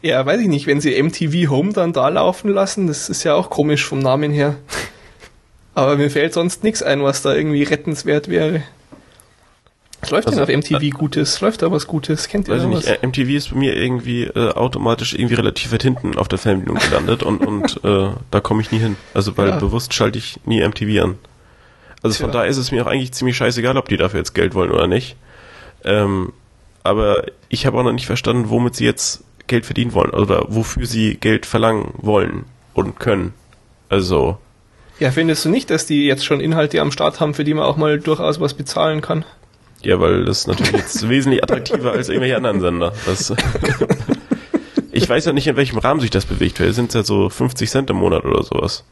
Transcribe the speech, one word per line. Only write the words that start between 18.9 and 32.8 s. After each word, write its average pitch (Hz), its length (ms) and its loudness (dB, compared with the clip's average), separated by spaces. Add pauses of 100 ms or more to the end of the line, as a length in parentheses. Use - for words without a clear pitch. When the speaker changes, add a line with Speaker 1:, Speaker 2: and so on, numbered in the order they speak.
Speaker 2:
Also, 101 240 0
weil 101 120 4
Speaker 1:
Ja. 92 100 0
Speaker 2:
bewusst 101 340 -2
schalte 110 240 0
ich - 280 -10
nie 110 140 2
M 104 140 2
T 107 200 -2
V 92 100 2
an. 90 140 -2 (880)
Also 110 140 0
von 127 140 -2
Speaker 1:
Tja. 120 80 0
Speaker 2:
daher 98 100 2
ist 135 80 0
es 127 140 -4
mir 123 120 0
auch - 60 -2
eigentlich 127 220 -2
ziemlich 127 260 -2
scheißegal, 123 400 0
ob 131 100 -2
die 98 100 0
dafür 92 220 0
jetzt - 140 -6
Geld 85 220 0
wollen 87 160 2
oder 80 160 4
nicht. 117 280 0 (680)
Ähm, 98 500 0 (500)
aber 104 420 2 (220)
ich - 200 -2
habe 110 100 0
auch 123 60 2
noch 120 80 2
nicht 123 160 -4
verstanden, 120 420 -2
womit 120 260 0
sie 113 100 -2
jetzt - 380 -2 (220)
Geld 117 220 0
verdienen 120 260 -2
wollen - 160 2
oder - 380 0
wofür 113 400 -2
sie 110 280 0
Geld 110 300 0
verlangen 113 520 0
wollen 95 480 0 (280)
und 95 260 -2